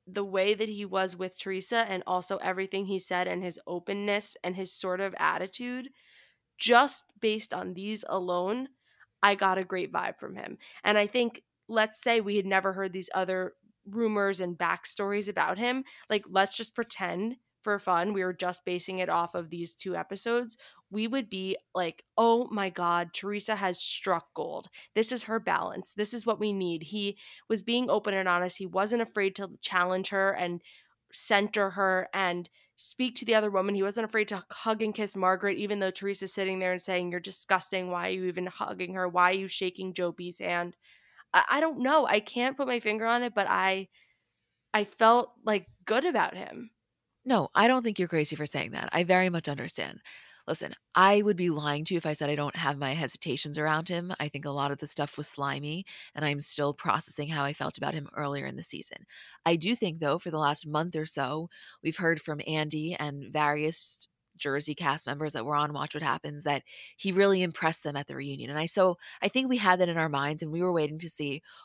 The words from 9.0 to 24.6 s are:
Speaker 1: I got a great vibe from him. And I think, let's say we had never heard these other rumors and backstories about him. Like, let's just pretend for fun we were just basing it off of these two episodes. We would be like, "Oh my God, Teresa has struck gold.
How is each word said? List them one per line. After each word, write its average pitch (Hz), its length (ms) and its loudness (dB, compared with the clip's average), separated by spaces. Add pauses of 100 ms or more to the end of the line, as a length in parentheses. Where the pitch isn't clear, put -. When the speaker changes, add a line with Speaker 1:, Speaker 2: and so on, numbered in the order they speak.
Speaker 1:
I 202 120 8
got 190 240 2
a 190 60 0
great 180 280 -4
vibe - 260 -4
from - 180 -12
him. - 220 -12 (260)
And - 140 4
I 208 80 4
think, 233 360 -2 (260)
let's 220 340 0
say 233 180 4
we 202 160 0
had 196 100 0
never 190 280 2
heard 190 180 -4
these 180 220 -8
other 185 400 0 (320)
rumors 202 540 0
and 175 180 -4
backstories 196 720 -2
about 175 300 0
him. 247 260 0 (260)
Like, 208 180 0
let's 190 280 2
just - 180 -8
pretend 208 640 -4 (260)
for 208 160 0
fun 185 340 2
we 196 100 0
were 180 120 -2
just 180 320 -6
basing 180 320 -4
it 180 100 -2
off 170 260 0
of 165 160 -6
these 170 240 -8
two 180 220 -6
episodes. 233 640 -4 (320)
We 214 180 -2
would 233 220 -2
be 190 260 -4 (180)
like, 175 300 -4 (120)
"Oh 233 340 6
my 196 200 -2
God, 175 440 0
Teresa 208 420 -4
has 190 240 -2
struck - 540 -2
gold. 160 340 -6 (260)